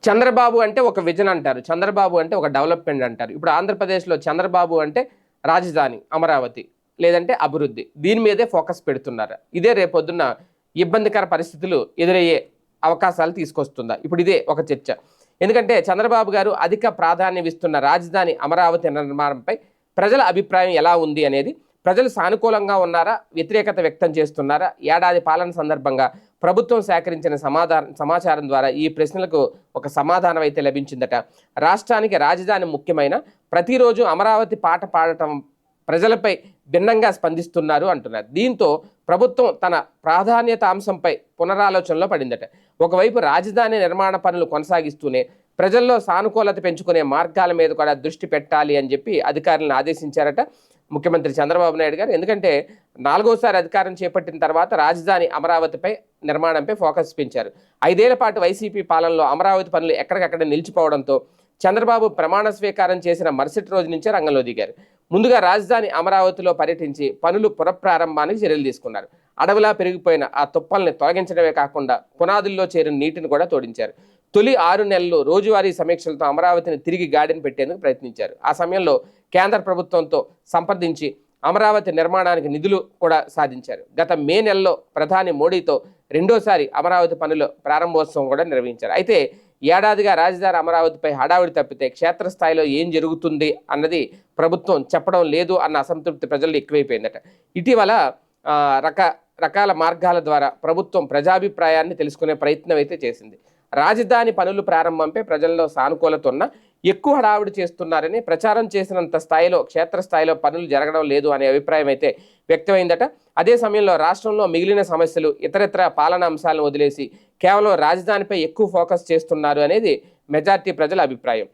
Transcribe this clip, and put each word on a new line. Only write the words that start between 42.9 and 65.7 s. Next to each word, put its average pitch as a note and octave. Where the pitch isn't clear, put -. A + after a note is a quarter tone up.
రాజధాని G#3
నిర్మాణ F#3+
పనులు F3
కొనసాగిస్తూనే D3+
ప్రజల్లో A#3
సానుకూలత G3+
పెంచుకునే E3+
మార్గాల E3+
మీద E3
కూడా D3+
దృష్టి C#3+
పెట్టాలి D3
అని C3+
చెప్పి D#3
అధికారులను D3+
ఆదేశించారట D3
ముఖ్యమంత్రి D#3+
చంద్రబాబు D#3+
నాయుడు D#3
గారు. G3
ఎందుకంటే F3
నాలుగోసారి G#3
అధికారం F#3
చేపట్టిన F3
తర్వాత D#3+
రాజధాని E3+
అమరావతిపై E3+
నిర్మాణంపై D#3
ఫోకస్ E3+
పెంచారు. A#2+
ఐదేళ్ల G3+
పాటు A3
వైసీపీ G3
పాలనలో E3
అమరావతి F#3
పనులు D#3+
ఎక్కడికక్కడ F3
నిలిచిపోవడంతో D3
చంద్రబాబు A3
ప్రమాణ G3+
స్వీకారం G3
చేసిన E3+
మరుసటి D3
రోజు F#3
నుంచే E3
రంగంలో D#3
దిగారు. G#2+
ముందుగా A3+
రాజధాని G3+